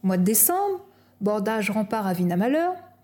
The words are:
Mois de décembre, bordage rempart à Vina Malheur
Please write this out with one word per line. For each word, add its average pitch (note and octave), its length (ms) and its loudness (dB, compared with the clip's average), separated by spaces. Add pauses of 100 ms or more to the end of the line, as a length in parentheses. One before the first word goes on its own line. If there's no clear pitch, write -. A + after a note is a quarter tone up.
Mois F#3 140 2
de F3+ 60 4
décembre, F#4 600 0 (360)
bordage G#3 500 0
rempart G#3+ 340 -2
à F#3+ 80 0
Vina F3 220 0
Malheur D4+ 400 0 (280)